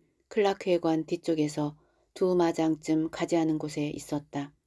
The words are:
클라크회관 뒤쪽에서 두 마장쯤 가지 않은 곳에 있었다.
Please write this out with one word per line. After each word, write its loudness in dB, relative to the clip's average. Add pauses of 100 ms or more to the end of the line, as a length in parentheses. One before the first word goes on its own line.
(280)
클라크회관 0
뒤쪽에서 -2 (380)
두 2
마장쯤 2
가지 -2
않은 2
곳에 -4
있었다. -6 (140)